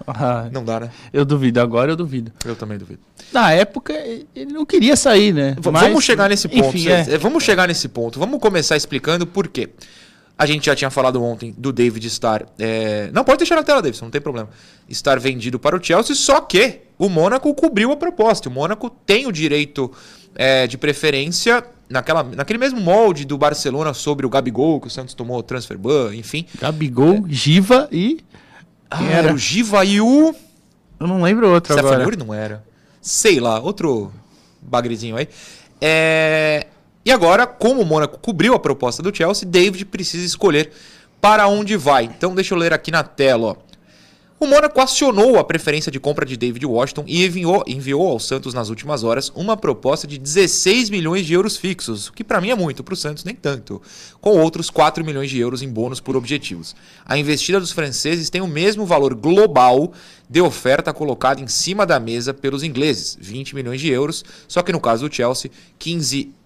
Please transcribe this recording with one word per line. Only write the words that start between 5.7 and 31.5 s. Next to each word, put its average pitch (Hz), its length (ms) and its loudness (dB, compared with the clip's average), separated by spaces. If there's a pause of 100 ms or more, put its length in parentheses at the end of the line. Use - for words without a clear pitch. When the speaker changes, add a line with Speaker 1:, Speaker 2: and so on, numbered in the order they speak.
Speaker 1:
Mas, 156 100 4
Speaker 2:
vamos 247 220 4
chegar 202 260 2
nesse 202 180 0
ponto, 240 200 4
Speaker 1:
enfim, 175 160 -2
Speaker 2:
cê, 175 80 0
Speaker 1:
é. 175 80 4 (160)
Speaker 2:
é, - 20 2
vamos 254 260 0
chegar 185 240 4
nesse 165 200 -4
ponto. 117 320 -6
Vamos 240 200 -4
começar 175 380 2
explicando 156 480 -2
por 180 220 -4
quê. - 220 -8 (680)
A 147 100 2
gente 151 180 -2
já 143 100 4
tinha 135 140 -2
falado 127 340 2
ontem 117 320 -8
do 127 160 -6
David 113 360 0
estar, 110 400 -2 (100)
é... 107 560 -4
Não, 226 100 2
pode 269 160 4
deixar 339 160 2
na 311 80 2
tela, 294 160 2
Davidson, 131 260 -4
não 117 60 -16
tem 143 100 -4
problema. 117 280 -8 (400)
Estar 131 300 0
vendido 123 400 -4
para 151 160 0
o 180 80 -6
Chelsea, 226 320 2
só 277 260 2
que 220 380 0 (180)
o 190 120 0
Mônaco 220 440 2
cobriu 262 380 2
a 294 40 -2
proposta. 254 540 0
O - 20 -8
Mônaco 175 380 -4
tem 226 380 0
o 233 40 -2
direito, 147 600 -2 (420)
é, 131 320 2
de 120 140 -6
preferência 156 840 0 (240)
naquela, 143 360 0
naquele 135 340 -6
mesmo 233 240 -2
molde 180 420 4
do 139 140 -2
Barcelona 147 560 0
sobre 135 320 -2
o 123 40 -2
Gabigol, 131 520 0
que - 60 -14
o - 20 -14
Santos 127 240 -14
tomou 120 300 -8
transfer 120 340 -10
ban, 113 380 0
enfim. 147 320 -10 (120)
Speaker 1:
Gabigol, 151 580 2
Speaker 2:
É. 214 120 0
Speaker 1:
Giva 190 600 4
e 226 300 -2 (680)
Speaker 2:
Ah, - 80 -8
Speaker 1:
quem - 120 -2
Speaker 2:
era 165 180 4
Speaker 1:
era? 160 60 2
Speaker 2:
o 143 40 0
Giva 202 480 2
e 202 160 2
o 294 320 6 (640)
Speaker 1:
Eu 160 60 -4
não 185 160 0
lembro 202 300 4